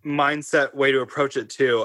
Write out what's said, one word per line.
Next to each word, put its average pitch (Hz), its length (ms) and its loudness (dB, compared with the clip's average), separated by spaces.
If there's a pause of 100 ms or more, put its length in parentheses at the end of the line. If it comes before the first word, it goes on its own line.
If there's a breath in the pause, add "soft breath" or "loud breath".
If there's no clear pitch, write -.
mindset 147 680 0
way 139 180 2
to 131 80 2
approach 135 360 -4
it 113 140 -6
too. 120 340 2